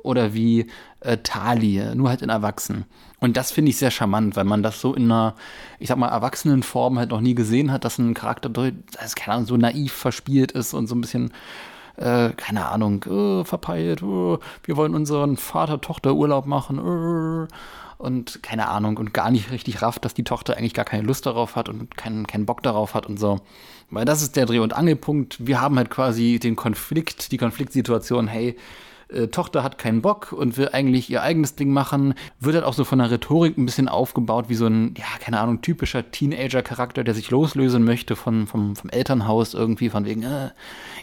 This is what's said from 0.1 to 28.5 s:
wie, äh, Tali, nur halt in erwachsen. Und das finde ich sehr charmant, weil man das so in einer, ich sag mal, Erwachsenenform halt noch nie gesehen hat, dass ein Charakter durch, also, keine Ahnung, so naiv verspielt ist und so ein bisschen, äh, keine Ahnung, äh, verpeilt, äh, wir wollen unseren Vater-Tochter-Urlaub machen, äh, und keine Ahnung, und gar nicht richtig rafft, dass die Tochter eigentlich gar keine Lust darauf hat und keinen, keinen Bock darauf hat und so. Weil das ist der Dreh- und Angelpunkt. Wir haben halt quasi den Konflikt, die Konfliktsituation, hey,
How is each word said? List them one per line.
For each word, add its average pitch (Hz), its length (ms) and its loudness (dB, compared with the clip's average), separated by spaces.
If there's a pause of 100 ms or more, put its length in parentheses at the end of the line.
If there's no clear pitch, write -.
wie, 117 320 4 (320)
äh, 117 180 0
Tali, 107 640 0 (140)
nur 127 140 2
halt 131 120 -2
in - 80 -4
erwachsen. 104 560 -2 (340)
Und 120 180 2
das 127 140 -2
finde 156 180 4
ich 123 80 0
sehr 127 140 2
charmant, 104 440 0
weil 98 80 2
man 104 180 4
das 107 180 -2
so 131 140 0
in 131 120 2
einer, 113 300 4 (440)
ich 123 80 -10
sag 127 100 2
mal, 123 120 2
Erwachsenenform 123 920 2
halt 117 100 -2
noch 110 120 -2
nie 123 120 4
gesehen 120 380 2
hat, 135 140 -2
dass 123 120 -4
ein 117 160 2
Charakter 113 360 -4
durch, 120 240 -2 (240)
also, - 180 -8
keine - 180 -4
Ahnung, 117 140 0
so 123 100 2
naiv 120 360 2
verspielt 131 580 0
ist - 220 -4
und 123 140 -2
so 117 80 -2
ein 120 60 0
bisschen, 120 300 -4 (680)
äh, 120 320 4
keine 104 380 -4
Ahnung, 104 380 0
äh, 196 380 0
verpeilt, 165 580 -4
äh, 180 360 0 (260)
wir 156 140 -2
wollen 156 180 2
unseren 143 420 0
Vater-Tochter-Urlaub 147 1080 0
machen, 160 1040 -2
äh, - 60 -16 (440)
und - 460 -6
keine 113 240 -2
Ahnung, 107 300 0
und 113 160 -6
gar 110 180 2
nicht 113 200 2
richtig 117 300 -6
rafft, 113 220 -2
dass 113 100 -4
die 120 120 -4
Tochter - 320 -2
eigentlich 113 160 -2
gar 117 100 -2
keine 107 200 -2
Lust 131 220 -2
darauf 117 300 -2
hat 120 140 -4
und 110 260 -10
keinen, 110 320 -6
keinen - 180 -2
Bock 117 160 -4
darauf 107 320 0
hat 107 120 -4
und 104 120 -8
so. 101 220 2 (500)
Weil 107 140 -4
das 151 180 2
ist 143 140 -4
der 131 100 4
Dreh- 117 140 2
und 113 140 2
Angelpunkt. 147 760 0
Wir 127 140 2
haben 139 160 2
halt 120 120 2
quasi 117 500 2
den 113 180 0
Konflikt, - 720 -4
die 135 60 -2
Konfliktsituation, 120 880 0
hey, 117 300 -4 (500)